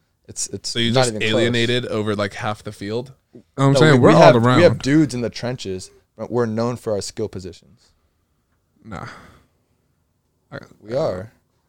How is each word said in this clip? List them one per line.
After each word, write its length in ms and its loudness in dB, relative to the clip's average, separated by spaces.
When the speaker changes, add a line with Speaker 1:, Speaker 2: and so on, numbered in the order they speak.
Speaker 1:
it's, 220 -10
it's 200 -10
Speaker 2:
So 100 -4
you 120 0
Speaker 1:
not 140 2
Speaker 2:
just 100 -4
Speaker 1:
even 60 -6
close. 100 -2
Speaker 2:
alienated 460 0
over, 280 -4
like, 180 -4
half 300 -8
the 100 -14
field? 400 -10
Speaker 3:
I'm 160 2
Speaker 1:
No, 60 4
Speaker 3:
saying 140 6
Speaker 1:
we, 60 4
Speaker 3:
we're 100 6
Speaker 1:
we 60 6
Speaker 3:
all 60 8
Speaker 1:
have, 140 8
Speaker 3:
around. 220 4
Speaker 1:
we 60 6
have 160 4
dudes 360 2
in 60 -6
the 100 -4
trenches, 580 -10
but 160 -12
we're 140 0
known 320 -4
for 160 -6
our 80 -2
skill 260 -8
positions. 600 -18
Speaker 3:
Nah. 240 -14
I, 80 -14
Speaker 1:
We 140 -12
are. 380 -6